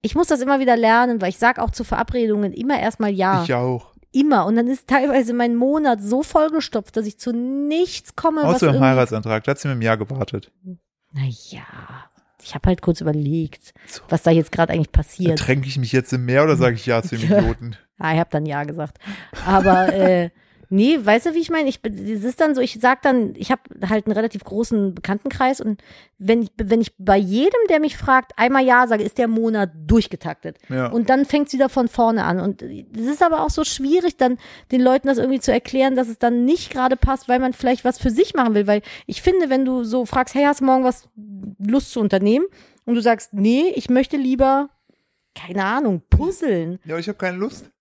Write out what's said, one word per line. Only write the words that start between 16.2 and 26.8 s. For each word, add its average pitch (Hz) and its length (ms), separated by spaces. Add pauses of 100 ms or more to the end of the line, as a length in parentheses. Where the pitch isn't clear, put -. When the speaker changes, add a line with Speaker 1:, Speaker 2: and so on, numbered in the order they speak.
Speaker 2:
Meer 127 200
oder 156 120
sag 127 180
ich 110 100
Ja 117 180
zu - 140
dem 135 140
Speaker 1:
<laughs> - 0
Ja. 208 80
Speaker 2:
Idioten? 113 380 (220)
Speaker 1:
Ah, 160 140
ich 160 60
hab 170 120
dann 151 140
Ja 147 200
gesagt. 151 340 (480)
Aber, 185 460
<laughs> - 20
äh, 185 360 (380)
nee, 233 320
weißt 214 260
du, 320 80
wie 330 40
ich 330 120
meine? 311 180
Ich - 140
bin, 226 120
es 202 300
ist 254 160
dann 302 160
so, 254 40
ich 247 200
sag 247 220
dann, 254 340
ich - 160
hab 247 80 (280)
halt 214 180
einen 214 100
relativ 220 260
großen 202 520
Bekanntenkreis 254 680
und 214 220 (360)
wenn 226 240
ich, 196 140
wenn 226 240